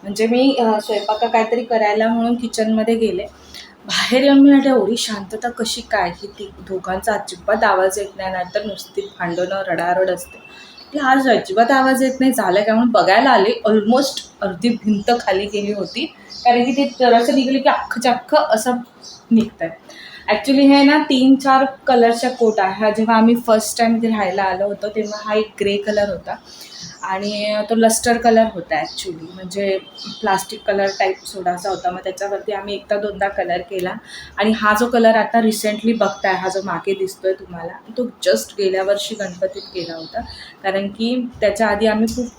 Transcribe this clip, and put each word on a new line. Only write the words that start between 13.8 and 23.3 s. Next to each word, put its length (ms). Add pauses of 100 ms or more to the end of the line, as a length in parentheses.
अर्धी 280
भिंत 420 (100)
खाली 240
गेली 280
होती, 320 (400)
कारण 180
की 80
ते 280
जरासं 360
निघलं 220
की 120
अख्खच्या 420
अख्खं 260
असं 380 (560)
निघतंय. 380 (600)
Actually 320
हे 220
ना 140
तीन 380
चार 300 (220)
कलरच्या 420
कोट 300
आहे. 140
हा 160
जेव्हा 260
आम्ही 200